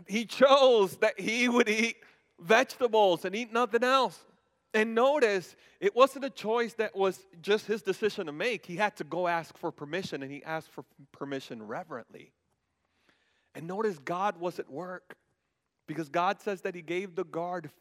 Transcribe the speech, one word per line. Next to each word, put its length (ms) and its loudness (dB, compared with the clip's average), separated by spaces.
He 180 -4
chose 760 6
that 200 0
he 300 0
would 200 4
eat 280 0
vegetables 840 4
and 100 -4
eat 180 -6
nothing 300 0
else. 420 2
And 220 0
notice, 640 2
it 160 0
wasn't 300 4
a 40 -4
choice 440 -4
that 200 -4
was 320 -2
just 260 0
his 160 -4
decision 440 -4
to 60 -8
make. 320 -4
He 120 -10
had 220 0
to 60 -8
go 220 -4
ask 320 -4
for 140 -6
permission, 500 -8
and 80 -10
he 140 -14
asked 260 -10
for 140 -18
permission 560 -10
reverently. 640 -14
And 100 -14
notice 320 -4
God 400 -4
was 220 -6
at 100 -12
work, 460 -14
because 200 -8
God 320 0
says 200 -6
that 160 -6
he 60 -14
gave 340 -6
the 80 -4
guard 440 -8